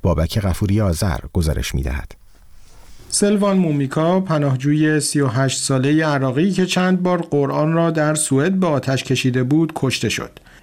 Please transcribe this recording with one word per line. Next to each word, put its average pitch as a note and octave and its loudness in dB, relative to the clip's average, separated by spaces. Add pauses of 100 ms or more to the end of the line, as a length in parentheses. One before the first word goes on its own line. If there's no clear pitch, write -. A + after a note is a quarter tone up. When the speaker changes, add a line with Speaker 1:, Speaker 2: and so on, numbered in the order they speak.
Speaker 1:
بابک D#2+ 0
غفوری G2 0
آذر F2+ 0 (140)
گزارش D2+ -2
می‌دهد. C2 -4 (960)
Speaker 2:
سلوان G3+ 2
مومیکا، D#3+ 0
پناهجوی D3+ 0
سی D3 -2
و C#3 2
هشت B2+ -2
سالهٔ C#3+ 2
عراقی C#3 0
که F#3 0
چند F#3 2
بار F3+ 0
قرآن D3 0
را E3 2
در D#3 0
سوئد D#3 0
به F#3 2
آتش C3+ -2
کشیده B2+ 0
بود، D3+ 0
کشته A#2+ -2
شد. - -6 (320)